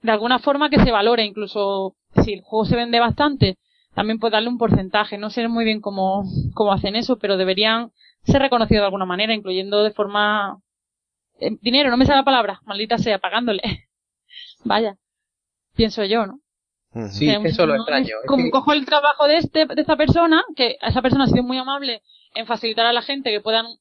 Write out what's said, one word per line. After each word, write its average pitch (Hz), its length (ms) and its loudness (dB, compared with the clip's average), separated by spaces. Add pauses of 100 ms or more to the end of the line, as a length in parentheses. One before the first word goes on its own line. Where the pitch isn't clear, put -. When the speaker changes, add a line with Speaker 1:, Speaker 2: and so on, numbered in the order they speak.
Speaker 1:
de 226 100 0
alguna 233 280 0
forma 285 300 0
que 277 100 2
se 254 120 4
valore, 220 340 2
incluso 196 680 -6 (280)
si 214 100 -2
el 196 80 -10
juego 220 240 -2
se 233 100 0
vende 233 240 0
bastante, 233 580 0 (360)
también 220 260 -4
puede 226 120 -2
darle 220 180 0
un 240 80 -4
porcentaje. 208 600 0
No 214 120 -10
sé 233 180 -4
muy 233 180 -2
bien 214 160 -2
cómo, 196 420 -2 (300)
cómo 208 180 0
hacen 196 240 -2
eso, 240 220 -2
pero 196 200 0
deberían 214 540 0 (320)
ser 277 180 4
reconocidos 233 400 2
de 202 40 2
alguna 190 200 -2
manera, 202 280 -2
incluyendo 202 500 -2
de 214 80 0
forma, 208 680 -2 (760)
eh, - 220 -4
dinero, 262 280 2
no 240 80 0
me 262 80 4
sale 277 140 4
la 269 60 0
palabra, 226 400 0
maldita 214 320 -4
sea, 214 220 0
pagándole. 208 420 -2
<laughs> - 1000 -14
Vaya, 208 340 0 (800)
pienso 220 300 0
yo, 220 200 0
¿no? 247 140 -14 (540)
Speaker 2:
Ujú. 113 160 -8
Speaker 3:
Sí, 104 180 0
Speaker 1:
Que 208 220 2
Speaker 3:
eso 165 180 2
lo 143 80 2
Speaker 1:
no - 60 0
Speaker 3:
extraño, 143 260 0
Speaker 1:
es 110 60 -8 (100)
Speaker 3:
es - 40 -8
Speaker 1:
como 254 180 2
Speaker 3:
que - 60 0
Speaker 1:
cojo 269 220 2
el 285 120 0
trabajo 294 420 2
de 302 100 4
este, 311 300 2
de 294 140 -2
esta 302 140 2
persona, 320 480 4 (120)
que 240 260 0
esa 233 220 0
persona 262 220 2
ha - 20 2
sido 247 160 2
muy 254 140 -4
amable 262 440 -6 (320)
en 226 140 -8
facilitar 226 400 -2
a 240 60 2
la 240 100 -2
gente 277 260 -6
que 208 120 -2
puedan 226 240 -2 (160)